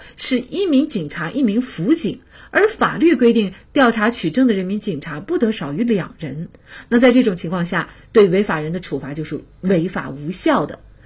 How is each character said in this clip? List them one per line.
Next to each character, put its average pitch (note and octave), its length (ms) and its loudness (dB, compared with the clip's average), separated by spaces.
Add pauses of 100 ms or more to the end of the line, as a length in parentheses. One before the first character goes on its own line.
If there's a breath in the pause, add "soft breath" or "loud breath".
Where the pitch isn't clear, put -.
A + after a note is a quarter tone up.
(160 loud breath)
是 B3+ 220 -2
一 E4 280 -4
名 D4 200 2
警 D#3+ 240 -4
察， E3 200 -8
一 D4 120 -2
名 G#3+ 180 0
辅 A#3+ 320 -2
警， G#3+ 300 -2 (280 loud breath)
而 G4 200 2
法 - 260 -2
律 D#4 180 4
规 A#3 200 4
定 G3+ 180 0 (220 loud breath)
调 C4 160 4
查 A3 180 0
取 C4+ 220 -2
证 C4 160 2
的 A3+ 80 2
人 F#3+ 100 -2
民 G3 160 -4
警 E3+ 220 -6
察 D#3 180 -12
不 E4 160 -4
得 A3+ 160 0
少 C#3+ 220 -6
于 G3+ 100 -2
两 G3+ 340 -2
人。 D#3 300 -10 (400 loud breath)
那 A#3+ 100 4
在 B3 140 6
这 B3 100 6
种 G3 140 2
情 E3+ 140 -6
况 F3 160 -2
下， F3 240 -4 (200 loud breath)
对 G3+ 200 6
违 F#3+ 120 2
法 F3 180 -2
人 D#3 120 -6
的 F3+ 80 -6
处 D3 180 -6
罚 C#3+ 140 -10
就 D#3 100 -6
是 D3+ 220 -8 (160)
违 F3+ 280 2
法 F3+ 200 -8
无 D3 220 -10
效 A3+ 340 0
的。 - 140 -10 (280 soft breath)